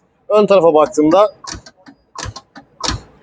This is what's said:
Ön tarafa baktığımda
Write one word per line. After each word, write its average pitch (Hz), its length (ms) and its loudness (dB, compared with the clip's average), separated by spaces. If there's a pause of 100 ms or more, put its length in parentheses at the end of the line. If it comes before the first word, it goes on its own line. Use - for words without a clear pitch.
(300)
Ön 208 160 2
tarafa 170 280 2
baktığımda 156 600 2 (1900)